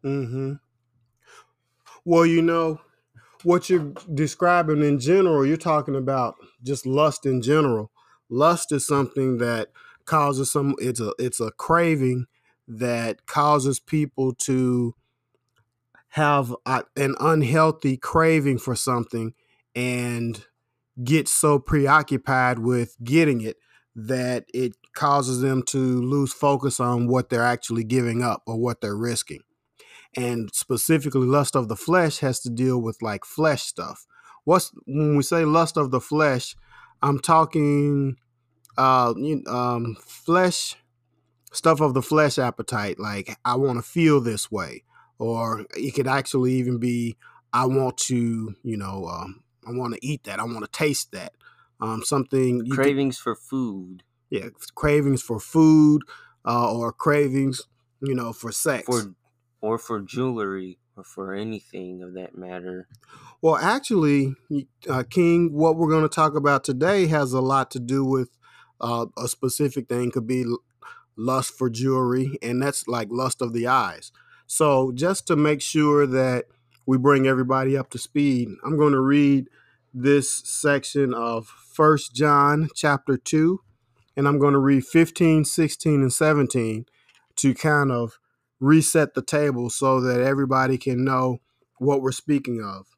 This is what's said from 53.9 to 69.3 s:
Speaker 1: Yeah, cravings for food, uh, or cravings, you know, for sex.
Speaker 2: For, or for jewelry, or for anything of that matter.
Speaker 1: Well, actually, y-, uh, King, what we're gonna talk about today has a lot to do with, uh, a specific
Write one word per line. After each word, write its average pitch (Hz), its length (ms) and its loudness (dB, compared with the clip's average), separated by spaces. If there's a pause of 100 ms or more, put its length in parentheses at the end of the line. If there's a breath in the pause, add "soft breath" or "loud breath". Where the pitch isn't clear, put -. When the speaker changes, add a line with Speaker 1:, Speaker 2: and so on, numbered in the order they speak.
Speaker 1:
Yeah, 104 180 -8 (240)
cravings 147 480 0
for 113 180 -8
food, 156 600 6 (420 loud breath)
uh, 120 320 0
or 117 160 -4
cravings, 135 760 0 (340)
you 135 140 -4
know, 117 180 -6
for 117 180 -12
sex. 127 360 -4
Speaker 2:
For, 110 260 -2 (460)
or 113 200 -4
for 113 200 -8
jewelry, 98 800 -6 (180)
or 95 80 -20
for 95 300 -12
anything 95 720 -12
of 90 100 -18
that 92 240 -16
matter. 90 500 -14 (540 loud breath)
Speaker 1:
Well, 160 160 2
actually, 156 760 0 (140)
y-, 143 180 -6 (200)
uh, 131 220 -2
King, 170 420 2
what 160 260 2
we're 165 120 2
gonna 156 180 4
talk 151 280 0
about 143 280 2
today 170 440 2
has 143 260 0
a 131 80 2
lot 131 300 0
to 131 80 -8
do 131 260 -2
with, 131 240 0 (500 soft breath)
uh, 117 280 -4 (100)
a 120 100 -8
specific 131 640 -4